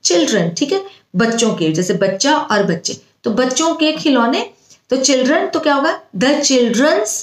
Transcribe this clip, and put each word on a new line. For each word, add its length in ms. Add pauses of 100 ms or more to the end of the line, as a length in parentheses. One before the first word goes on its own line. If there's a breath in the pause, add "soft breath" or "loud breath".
children, 440
ठीक 220
है, 120 (320 loud breath)
बच्चों 380
के, 180
जैसे 220
बच्चा 440
और 260
बच्चे, 340 (260 soft breath)
तो 80
बच्चों 440
के 160
खिलौने, 580 (400 soft breath)
तो 80
children 500
तो 120
क्या 140
होगा, 260 (180)
the 240
children's 800